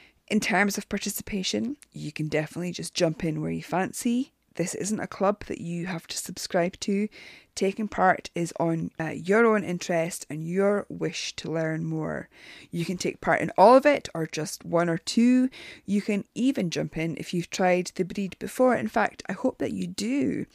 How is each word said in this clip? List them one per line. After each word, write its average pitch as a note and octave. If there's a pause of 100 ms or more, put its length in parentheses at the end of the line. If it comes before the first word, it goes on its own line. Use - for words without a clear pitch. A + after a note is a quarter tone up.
(260)
In G#3
terms G3+
of G3+
participation, G#3 (160)
you D3+
can D#3
definitely D#3
just -
jump E3
in D#3
where D#3+
you E3
fancy. A#3+ (240)
This F3
isn't G3+
a -
club G3+
that -
you E3+
have F3+
to -
subscribe -
to. G#3 (480)
Taking G3
part -
is E3+
on, E3
uh, D#3+
your F#3+
own G#3+
interest F3
and D#3
your G3
wish E3
to -
learn D#3+
more. D#3+ (420)
You E3+
can F3+
take -
part -
in -
all A3
of C4+
it D4
or D#3+
just -
one E3+
or E3
two. B3 (360)
You G3+
can G#3 (120)
even A3+
jump D3+
in D#3+
if -
you've E3+
tried F3+
the F#3+
breed F#3
before. B3+
In -
fact, -
I -
hope -
that -
you F#3
do, A3